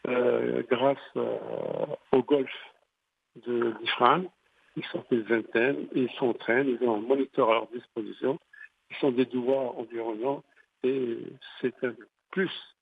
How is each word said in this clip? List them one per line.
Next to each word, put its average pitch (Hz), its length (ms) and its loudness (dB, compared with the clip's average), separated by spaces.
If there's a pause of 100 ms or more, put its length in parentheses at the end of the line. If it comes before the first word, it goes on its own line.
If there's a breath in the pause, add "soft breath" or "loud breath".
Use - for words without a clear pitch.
euh, 123 640 2
grâce, 131 260 4 (200)
euh, 117 200 -2 (760)
au 127 100 6
golf 139 260 2 (960)
de, 120 340 0
d'Ifrane. 147 460 4 (500)
Ils 156 100 -4
sont - 260 -6
une 117 100 2
vingtaine, 117 720 0
ils 123 240 2
s'entraînent, 127 520 2
ils 120 180 0
ont 113 80 2
un 104 60 -4
moniteur 131 500 0
à - 20 6
leur 110 140 0
disposition, 117 720 -6 (500 loud breath)
ils - 80 -14
sont 143 140 2
des 123 140 2
douars 127 520 -2
environnants 117 640 -4 (400 soft breath)
et 127 340 0 (420)
c'est 123 240 -2
un 120 100 -2 (380)
plus 185 200 0 (300)